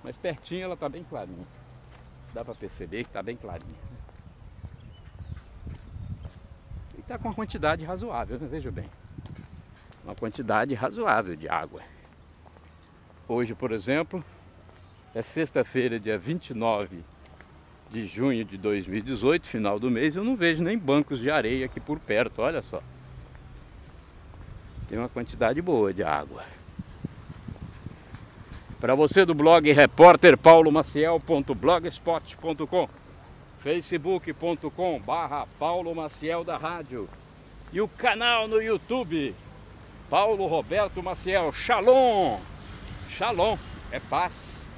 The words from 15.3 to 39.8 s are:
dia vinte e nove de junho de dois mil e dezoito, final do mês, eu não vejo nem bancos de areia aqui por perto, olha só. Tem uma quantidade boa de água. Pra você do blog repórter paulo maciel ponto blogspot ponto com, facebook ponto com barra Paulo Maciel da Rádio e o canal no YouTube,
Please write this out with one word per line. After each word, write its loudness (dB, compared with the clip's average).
dia -4
vinte -6
e -10
nove -2
de -8
junho -2
de -14
dois -2
mil -4
e -8
dezoito, -2
final -2
do -2
mês, 0
eu -4
não 0
vejo 0
nem -2
bancos 0
de -2
areia 0
aqui -10
por -8
perto, -2
olha -2
só. -10
Tem -8
uma -6
quantidade -2
boa 2
de -4
água. -4
Pra 2
você 6
do 2
blog 8
repórter 12
paulo 12
maciel 2
ponto 0
blogspot 0
ponto -4
com, 0
facebook -4
ponto -4
com -4
barra -4
Paulo -2
Maciel -6
da -6
Rádio -8
e -4
o 0
canal 0
no 2
YouTube, -2